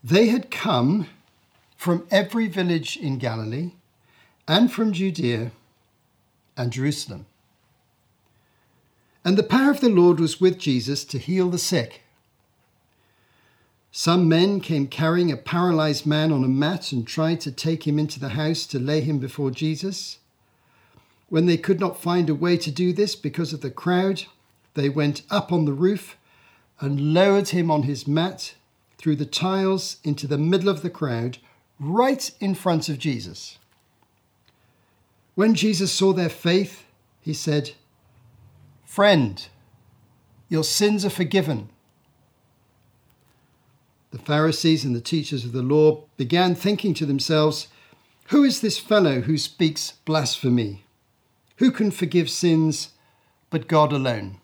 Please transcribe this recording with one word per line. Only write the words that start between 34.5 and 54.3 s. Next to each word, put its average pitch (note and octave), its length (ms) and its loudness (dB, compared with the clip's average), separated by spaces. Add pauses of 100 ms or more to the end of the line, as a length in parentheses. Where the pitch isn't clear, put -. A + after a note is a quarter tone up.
When A3 180 4
Jesus G3 380 0
saw F#3+ 200 2
their F3 180 0
faith, - 560 -2 (360)
he D#3 120 -6
said, D3 380 -2 (1120)
"Friend, E3+ 640 2 (1000)
your D#3+ 140 0
sins G#3 420 2
are G3 60 0
forgiven." D3+ 580 0 (2500)
The A#2+ 100 -16
Pharisees D#3 640 0
and C3 100 -2
the A#2 80 -4
teachers C#3 440 -4
of A#2+ 80 -10
the B2+ 80 -4
law D3+ 420 4 (140)
began E3+ 380 2
thinking G3 400 -2
to D#3 100 -4
themselves, D3+ 600 0 (640)
"Who C#4+ 140 6
is C4+ 160 2
this G#3+ 200 -2
fellow E3 420 2
who D#3 160 -2
speaks - 560 -2 (100)
blasphemy? B2 800 -2 (760)
Who B3+ 140 4
can G#3+ 200 0
forgive E3+ 380 0
sins D#3+ 600 2 (600)
but C3 160 -4
God D3+ 260 4
alone?" A2 500 -4